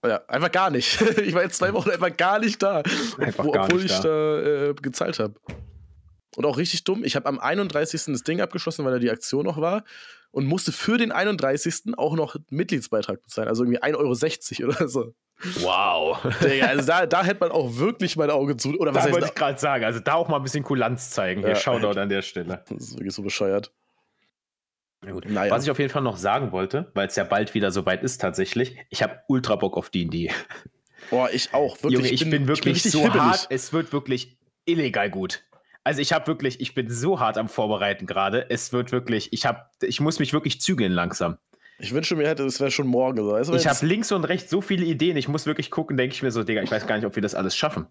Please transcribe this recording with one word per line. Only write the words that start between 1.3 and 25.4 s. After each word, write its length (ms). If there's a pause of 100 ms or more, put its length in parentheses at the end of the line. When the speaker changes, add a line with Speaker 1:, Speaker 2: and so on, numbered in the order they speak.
Speaker 1:
war 80
jetzt 160
zwei 160
Wochen 160
einfach 260
gar 220
nicht 240
da, 160 (400)
Speaker 2:
Einfach 260
Speaker 1:
obwohl, 80
Speaker 2:
gar 140
Speaker 1:
obwohl 160
Speaker 2:
nicht 120
Speaker 1:
ich 60
Speaker 2:
da. 80 (320)
Speaker 1:
da, 300
äh, 40
gezahlt 440
hab. 140 (1000)
Und 120
auch 100
richtig 280
dumm, 200
ich 120
hab 100
am 120
einunddreißigsten 760
das 80
Ding 180
abgeschlossen, 460
weil 60
da 60
die 120
Aktion 340
noch 160
war 240 (480)
und 140
musste 260
für 240
den 160
einunddreißigsten 840
auch 220
noch 180 (140)
Mitgliedsbeitrag 760
bezahlen, 260
also 140
irgendwie 200
ein 120
Euro 200
sechzig 500
oder 240
so. 260 (460)
Speaker 2:
Wow. 580 (240)
Speaker 1:
Digga, 240
also 200
da, 200
da 180
hätte 160
man 120
auch 240
wirklich 400
mein 140
Auge 260
zu, 220
oder 160
was 80
Speaker 2:
Da 20
Speaker 1:
heißt 80
Speaker 2:
wollte 140
Speaker 1:
da 60
Speaker 2:
ich 60
grad 220
sagen, 240
also 160
da 140
auch 140
mal 80
ein 60
bisschen 220
Kulanz 460
zeigen. 320
Hier, 80
Speaker 1:
Ja. 60
Speaker 2:
Shoutout 420
an 100
der 140
Stelle. 460
Speaker 1:
Das 200
ist 60
wirklich 200
so 80
bescheuert. 500 (1300)
Speaker 2:
Na 100
gut. 160
Speaker 1:
Na 180